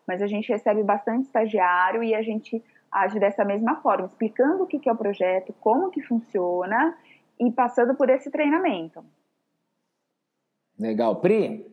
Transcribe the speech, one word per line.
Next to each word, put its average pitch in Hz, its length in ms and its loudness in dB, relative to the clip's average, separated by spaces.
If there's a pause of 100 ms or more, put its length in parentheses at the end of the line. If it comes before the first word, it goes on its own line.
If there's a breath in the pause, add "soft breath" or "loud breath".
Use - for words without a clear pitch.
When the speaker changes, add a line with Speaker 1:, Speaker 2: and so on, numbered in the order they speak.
Speaker 1:
Mas 185 140 -4
a 202 60 0
gente 208 220 -4
recebe 220 340 0
bastante 226 440 0
estagiário 196 760 2
e 226 120 0
a 214 80 -2
gente 220 400 -6 (300 soft breath)
age 202 260 0
dessa 202 260 2
mesma 220 320 0
forma, 196 300 0
explicando 262 560 0
o 359 40 -2
que 302 120 -6
que 269 100 -2
é 233 40 2
o 226 40 0
projeto, 190 640 -2
como 294 300 2
que 311 120 -6
funciona 214 960 -2 (440 soft breath)
e 240 100 2
passando 240 460 2
por 262 120 2
esse 254 220 2
treinamento. 294 760 0 (1700)
Speaker 2:
Legal. 113 380 0
Pri, 190 560 0